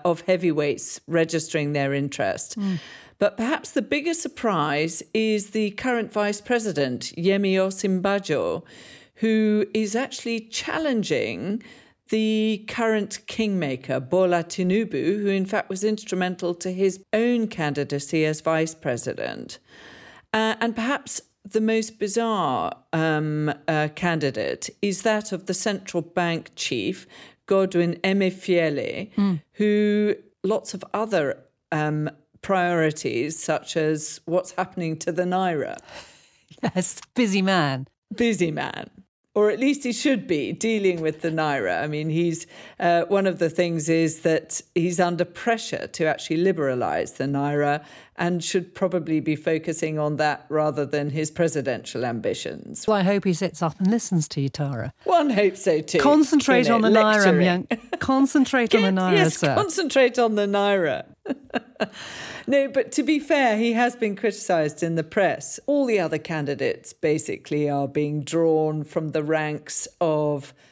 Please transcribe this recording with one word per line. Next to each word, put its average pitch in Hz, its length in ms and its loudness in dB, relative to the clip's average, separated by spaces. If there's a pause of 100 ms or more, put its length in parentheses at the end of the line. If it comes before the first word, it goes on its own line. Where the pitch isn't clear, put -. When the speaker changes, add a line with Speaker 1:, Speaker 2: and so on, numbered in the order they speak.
Speaker 1:
of 170 160 0
heavyweights 160 840 0
registering 160 680 0
their 139 200 0
interest. 139 640 -4
Speaker 2:
Mm. 190 220 -2 (400)
Speaker 1:
But 202 160 2
perhaps 247 360 -2
the 277 100 0
bigger 294 320 -2
surprise 160 920 0 (100)
is 214 360 0
the 214 220 -2
current 240 420 -2
vice 208 260 0
president, 147 800 -2
Yemi 190 380 2
Osinbajo, 190 1080 0 (520)
who 220 580 2
is 214 240 -2
actually 233 420 -4
challenging 202 1200 -2 (500)
the 220 580 0
current 220 580 -2
kingmaker, 151 720 -2
Bola 175 460 2
Tinubu, 185 760 0
who 202 60 -2
in 196 180 0
fact 196 240 -4
was 190 140 -4
instrumental 185 720 -2
to 185 160 -6
his 190 400 0
own 226 380 0
candidacy 147 720 -2
as 156 160 0
vice 160 340 0
president. - 880 -6 (760)
Uh, 220 260 2
and 233 140 -2
perhaps 254 460 -4 (260)
the 220 140 -2
most 220 380 0
bizarre, 190 760 0 (160)
um, 151 640 0 (140)
uh, 156 260 0
candidate 151 760 -2 (140)
is 202 220 -2
that 214 280 0
of 185 140 -8
the 190 80 -4
central 190 480 -2
bank 170 540 -2
chief, 123 500 -4 (400)
Godwin 185 580 2
Emefiele, 185 1120 0
Speaker 2:
Mm. 190 280 0 (100)
Speaker 1:
who 208 640 2 (280)
lots 196 300 -2
of 190 180 -10
other, 196 460 0 (340)
um, 151 380 -2 (320)
priorities, 156 960 0
such - 400 -2
as 156 480 -2
what's 180 280 -2
happening 175 440 -4
to 180 140 -4
the 170 100 -2
naira. 180 560 -2 (460)
Speaker 2:
<laughs> - 400 -16
Yes, 185 360 -2 (140)
busy 196 300 2
man. 147 440 2 (240)
Speaker 1:
Busy 202 380 0
man. 143 400 -6 (460)
Or 208 140 4
at 208 100 -2
least 277 240 0
he 240 100 -2
should 247 340 0
be 143 240 0
dealing 196 500 0
with 156 200 -4
the 165 100 -2
naira. 135 500 0
I 147 60 -2
mean, 151 240 -4
he's, 165 340 0 (340)
uh, 170 260 4
one 196 200 2
of 175 140 0
the 165 100 2
things 165 400 0
is 160 320 2
that - 400 0 (140)
he's 170 240 0
under 175 260 2
pressure - 640 -4
to - 180 -2
actually 160 320 -2
liberalise 135 800 0
the 135 60 -4
naira 143 600 0 (320)
and 175 280 -2
should 180 320 -4
probably 165 440 0
be 156 160 0
focusing 160 640 -2
on 151 200 -2
that 151 320 0
rather 151 360 0
than 147 240 -2
his 156 220 -4
presidential 131 720 -2
ambitions. - 800 -6
Speaker 2:
Well, 214 120 4
I 196 40 2
hope 196 220 2
he 190 100 2
sits 175 300 -4
up 160 160 -4
and 190 100 2
listens 196 380 0
to - 140 -4
you, 139 80 -2
Tara. 135 440 -6 (120)
Speaker 1:
One 330 260 4
hopes 196 320 2
so 160 180 2
too. 175 160 -2
Speaker 2:
Concentrate 277 680 6
Speaker 1:
You - 40 4
know, 233 60 6
Speaker 2:
on 226 60 4
the 214 80 6
naira, 214 260 8
Speaker 1:
lecturing. 185 260 6
Speaker 2:
young, 180 260 2 (300)
concentrate 269 800 4
on 220 80 6
the 190 80 4
Speaker 1:
Get, 190 100 2
Speaker 2:
naira, 185 120 4
Speaker 1:
yes, 208 240 4
Speaker 2:
sir. 143 180 2
Speaker 1:
concentrate 277 640 2
on 226 160 2
the 208 100 2
naira. 202 600 2 (200)
<laughs> - 640 -6 (560)
No, 277 220 4
but 254 240 0
to 302 120 0
be 302 160 2
fair, 277 360 4
he 233 160 2
has 240 240 2
been 208 220 -2
criticised 165 640 0
in 165 120 0
the 160 80 0
press. 160 640 0
All 285 200 2
the 220 160 2
other 160 160 -2
candidates 143 720 -4
basically 151 800 -2
are 143 180 0
being 151 340 -2
drawn 156 640 2
from 156 300 -6
the 156 100 0
ranks 151 640 -2 (140)
of 151 520 0 (180)